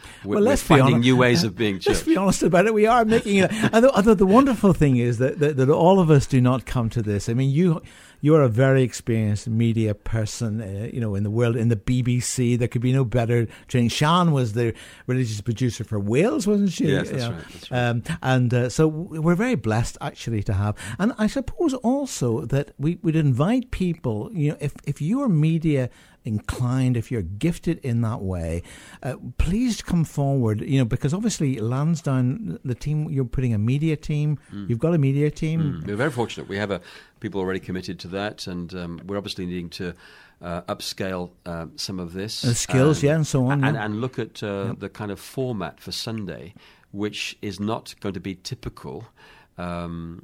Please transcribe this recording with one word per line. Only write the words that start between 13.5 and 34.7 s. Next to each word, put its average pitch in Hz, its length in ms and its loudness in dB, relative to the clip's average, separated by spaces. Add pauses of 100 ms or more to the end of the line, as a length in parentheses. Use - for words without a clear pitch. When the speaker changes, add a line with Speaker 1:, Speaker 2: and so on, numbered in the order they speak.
Speaker 2:
training. 120 220 2
Sian 170 420 4
was 123 200 0
the 117 220 0 (320)
religious 120 340 -2
producer 113 440 -2
for 107 140 -4
Wales, 170 480 2
wasn't 202 260 2
she? - 140 -2
Speaker 1:
Yes, 92 240 0
that's 131 120 -4
Speaker 2:
Yeah. 117 100 -4
Speaker 1:
right, 80 200 -10
that's - 180 -16
right. 123 180 0
Speaker 2:
Um, 120 140 -2 (200)
and, 127 320 2
uh, 123 140 2
so 160 220 2
w-, 156 300 -8
we're 170 140 4
very 233 220 0
blessed, 110 440 -2
actually, 113 440 -6
to - 80 -4
have. 104 240 -2 (220)
And 226 200 0
I 214 80 0
suppose 269 480 -2
also 220 720 -2
that 135 320 -2
we 160 240 -2
would 160 140 0
invite 160 540 2
people, 143 600 -4
you 147 180 0
know, - 100 -6
if, 147 140 -6 (100)
if - 160 -6
you're 240 280 -2
media 156 600 2 (320)
inclined, 123 760 0
if - 120 -6
you're 113 120 -4
gifted 156 560 -4
in 117 240 -2
that 113 180 -4
way, 85 420 -4 (400)
uh, 131 120 -6 (240)
please 214 420 0
come 165 240 0
forward, 135 560 0
you 135 180 0
know, 131 60 4
because 127 300 -2
obviously 175 440 -2
Lansdowne, 135 1040 -2
the 123 120 -4
team, 151 340 -4
you're 135 160 -2
putting 120 300 -2
a 104 40 0
media 147 380 0
team, 147 420 -4 (140)
Speaker 1:
Mm. 101 160 -12
Speaker 2:
you've 117 100 0